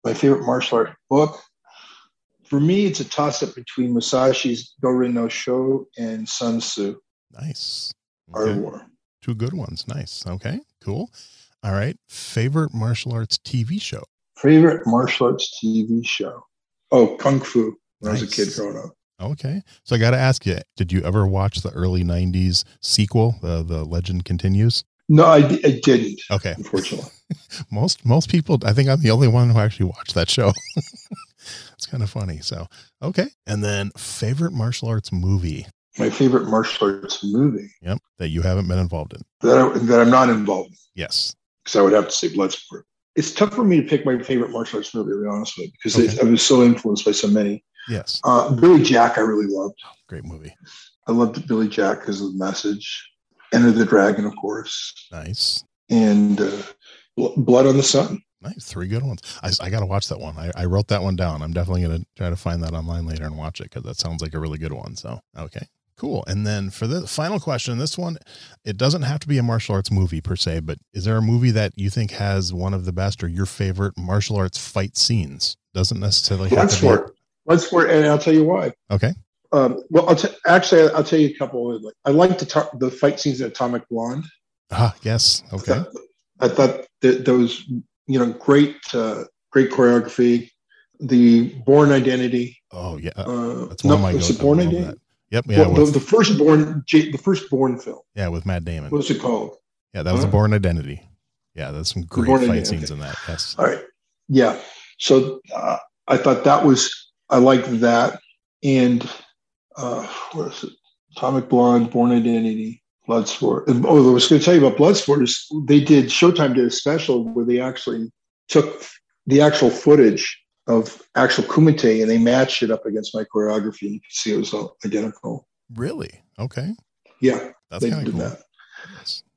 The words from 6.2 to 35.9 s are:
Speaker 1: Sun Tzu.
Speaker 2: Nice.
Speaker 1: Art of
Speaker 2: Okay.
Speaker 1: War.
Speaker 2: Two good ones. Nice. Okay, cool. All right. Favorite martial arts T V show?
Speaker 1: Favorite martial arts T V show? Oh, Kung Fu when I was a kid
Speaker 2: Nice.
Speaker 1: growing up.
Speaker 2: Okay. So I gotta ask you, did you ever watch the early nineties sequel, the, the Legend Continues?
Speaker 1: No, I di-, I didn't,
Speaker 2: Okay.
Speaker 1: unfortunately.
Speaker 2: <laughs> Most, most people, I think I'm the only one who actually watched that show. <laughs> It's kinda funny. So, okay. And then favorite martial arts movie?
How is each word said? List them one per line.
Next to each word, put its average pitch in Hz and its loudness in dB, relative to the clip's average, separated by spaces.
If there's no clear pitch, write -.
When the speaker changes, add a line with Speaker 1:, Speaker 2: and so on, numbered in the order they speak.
Speaker 1:
Sun 117 -4
Tzu. 101 -6
Speaker 2:
Nice. - -12
Speaker 1:
Art 107 -2
of 101 -2
Speaker 2:
Okay. 101 -4
Speaker 1:
War. - -12
Speaker 2:
Two 120 -6
good 120 -6
ones. - -10
Nice. - -12
Okay, 113 -8
cool. 117 -8
All 98 -4
right. 101 -4
Favorite 135 -4
martial 117 -4
arts 113 -6
T - -6
V 156 -4
show? - -10
Speaker 1:
Favorite 160 6
martial 123 0
arts - -4
T 110 0
V 113 -2
show? - -6
Oh, 120 4
Kung 139 0
Fu 110 -2
when 107 -8
I 107 -2
was 120 -2
a 101 -6
kid 101 -4
Speaker 2:
Nice. - -8
Speaker 1:
growing 101 -8
up. - -14
Speaker 2:
Okay. 147 -6
So - -2
I 113 0
gotta 120 4
ask 131 0
you, 90 -2
did 87 -4
you 92 0
ever 95 0
watch 98 -2
the - -8
early 90 -2
nineties 90 0
sequel, 110 0
the, 85 -4
the 80 -6
Legend 87 -4
Continues? 98 0
Speaker 1:
No, 156 8
I 156 8
di-, 139 0
I 131 2
didn't, 113 2
Speaker 2:
Okay. 95 -4
Speaker 1:
unfortunately. 95 -8
Speaker 2:
<laughs> - -16
Most, - -4
most 127 2
people, 165 2
I 107 2
think 135 2
I'm 139 2
the 110 4
only 123 4
one 120 4
who 110 4
actually 104 0
watched - -8
that 85 0
show. 101 2
<laughs> - -2
It's - -12
kinda 120 -6
funny. 92 -8
So, - -10
okay. 185 -4
And 104 -4
then 101 -4
favorite 135 -6
martial 113 -4
arts 110 -4
movie? 90 -2